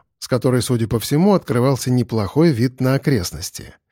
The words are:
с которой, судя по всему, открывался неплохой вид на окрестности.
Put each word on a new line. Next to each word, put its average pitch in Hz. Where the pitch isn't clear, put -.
с -
которой, 127
судя 113
по 117
всему, 170
открывался 131
неплохой 123
вид 127
на 127
окрестности. 92